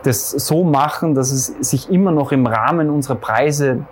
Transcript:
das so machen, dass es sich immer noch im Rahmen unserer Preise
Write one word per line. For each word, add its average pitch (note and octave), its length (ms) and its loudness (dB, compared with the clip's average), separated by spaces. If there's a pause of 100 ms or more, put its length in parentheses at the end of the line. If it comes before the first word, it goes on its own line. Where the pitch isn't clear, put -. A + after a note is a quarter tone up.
das - 280 -2
so D#3 320 0
machen, D3+ 520 0
dass C3 160 0
es C3+ 160 -2
sich - 440 -4
immer F#3 200 2
noch C#3+ 200 0
im C3 160 2
Rahmen C3+ 420 0
unserer C#3+ 260 -2
Preise C3+ 760 0